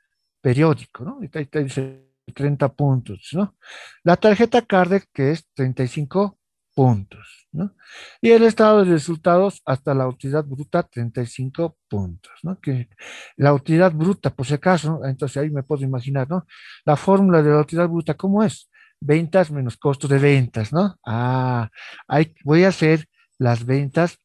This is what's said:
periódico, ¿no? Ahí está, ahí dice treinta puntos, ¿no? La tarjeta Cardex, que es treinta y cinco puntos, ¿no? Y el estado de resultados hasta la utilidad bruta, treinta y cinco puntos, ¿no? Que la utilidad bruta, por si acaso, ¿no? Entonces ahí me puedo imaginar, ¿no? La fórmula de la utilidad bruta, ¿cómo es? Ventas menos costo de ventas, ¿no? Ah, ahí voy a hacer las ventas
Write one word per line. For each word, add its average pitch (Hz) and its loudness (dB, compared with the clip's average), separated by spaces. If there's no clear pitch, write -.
periódico, 135 0
¿no? 247 -12
Ahí 208 -12
está, 156 -10
ahí 147 -6
dice 135 -10
treinta 143 -2
puntos, 131 -2
¿no? 196 -4
La 170 4
tarjeta 226 2
Cardex, 185 0
que 139 -2
es 160 -8
treinta 131 -4
y 123 -4
cinco 185 -4
puntos, - -2
¿no? - -8
Y 226 4
el 226 8
estado 214 4
de 180 2
resultados 170 0
hasta 139 -2
la 131 0
utilidad 135 -6
bruta, 143 -6
treinta 120 -8
y 120 -6
cinco 131 -8
puntos, 92 -8
¿no? 185 -10
Que 127 -6
la 143 4
utilidad 160 2
bruta, 160 -2
por 135 -8
si 139 -4
acaso, 156 -2
¿no? 127 -8
Entonces 135 -6
ahí 147 -4
me 143 -6
puedo 139 -4
imaginar, 131 -4
¿no? 175 -6
La 151 4
fórmula 190 4
de 151 2
la 151 4
utilidad 165 -2
bruta, 165 -4
¿cómo 196 -2
es? - -4
Ventas 160 0
menos 135 -6
costo 143 -2
de 139 2
ventas, 131 2
¿no? 185 -2
Ah, 123 -4
ahí 156 -2
voy 160 4
a - 4
hacer 160 0
las 120 0
ventas 139 -2